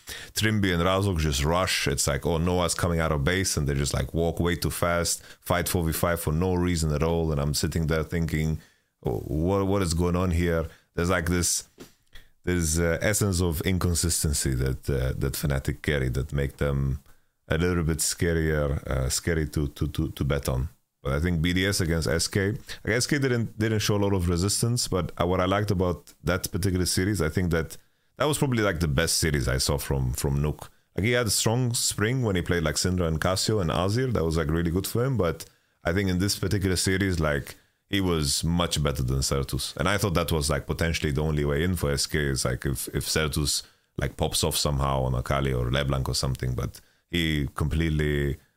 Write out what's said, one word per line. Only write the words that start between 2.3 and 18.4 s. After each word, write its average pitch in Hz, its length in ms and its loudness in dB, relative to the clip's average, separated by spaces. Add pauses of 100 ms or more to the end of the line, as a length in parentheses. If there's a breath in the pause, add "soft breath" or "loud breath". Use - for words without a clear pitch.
Noah's 87 360 0
coming 85 260 0
out 80 120 2
of 71 100 0
base, 92 360 0
and 71 100 0
they 71 60 2
just, 69 180 -2
like, 67 220 -4
walk 82 260 0
way 85 160 0
too 80 140 -2
fast, 85 520 -2 (200 loud breath)
fight 87 260 0
four 87 160 0
v 80 80 0
five 85 260 0
for 80 140 -2
no 90 220 0
reason 87 360 2
at 73 120 0
all. 82 280 2
And 73 80 0
I'm 73 140 0
sitting 80 360 -2
there 80 140 2
thinking, 78 580 -2 (440 soft breath)
"Oh, 58 140 -2
what, 95 480 0
what 98 160 2
is 82 100 0
going 87 240 2
on 92 140 0
here?" 82 380 0 (260 soft breath)
There's, 85 160 2
like, 90 160 2
this, 87 420 0 (760 soft breath)
this, 85 340 0
uh, 85 240 2
essence 98 400 2
of 85 180 0
inconsistency 85 960 0
that, 65 340 -2
uh, 65 300 0
that 69 160 -2
Fnatic 69 480 -2
carry 69 260 0
that 65 240 -4
make 69 240 -2
them 69 440 0 (500)
a 80 60 2
little 87 260 2
bit 78 140 0
scarier, 78 920 0